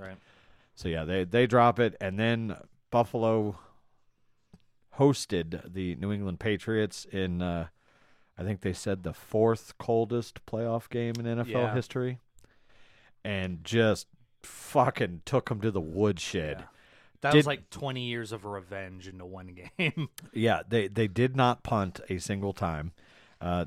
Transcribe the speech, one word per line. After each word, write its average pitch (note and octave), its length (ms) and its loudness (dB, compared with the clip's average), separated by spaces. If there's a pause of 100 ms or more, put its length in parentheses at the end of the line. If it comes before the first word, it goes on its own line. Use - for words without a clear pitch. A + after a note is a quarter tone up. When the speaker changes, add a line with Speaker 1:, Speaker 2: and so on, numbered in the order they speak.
Speaker 1:
Right. F#2+ 160 -14 (580)
Speaker 2:
so, - 140 -6
yeah, E2 160 -2
they, F#2 200 0
they A#2 220 4
drop A#2+ 320 6
it, A2+ 220 2
and F#2+ 180 -4
then A2+ 380 0 (340)
Buffalo A2 680 2 (1400)
hosted F2 760 0
the F2+ 240 -4
New G2 160 -4
England G2 280 -4
Patriots G#2+ 680 -2
in, F#2 360 -2
uh, E2+ 260 -2 (680)
I - 60 -8
think G2 180 -4
they F#2+ 120 -2
said F#2+ 300 -4
the F2 100 -6
fourth - 680 2
coldest A#2 680 -2
playoff A2+ 440 -2
game A#2 280 -2
in A#2 80 -6
N A#2 140 -2
F A#2+ 80 -4
L B2 140 0
Speaker 1:
Yeah. A2 120 0
Speaker 2:
history, B2+ 440 -4 (1080)
and F#2 400 -4
just A2 440 4 (340)
fucking A#2+ 840 0
took - 260 0
'em G#2+ 100 -4
to A2 100 2
the G2 100 0
woodshed. E2+ 800 0
Speaker 1:
Yeah. - 60 -16 (540)
That C#3+ 120 0
Speaker 2:
Did D3+ 60 10
Speaker 1:
was D3 80 6
like C#3+ 240 -6
twenty C3 360 -8
years A#2 240 -6
of G#2+ 140 -10
revenge F#2+ 640 -10
into F#2 180 -14
one F#2 220 -14
<laughs> F2+ 300 -18
game. D#3 300 -2 (240)
Speaker 2:
Yeah, A2 340 2
they, G#2+ 220 2
they G#2+ 200 0
did A#2+ 260 2
not B2 300 4
punt G2 440 0
a F#2 100 -2
single G2 340 -2
time. E2 400 -4 (480)
Uh, F2 260 0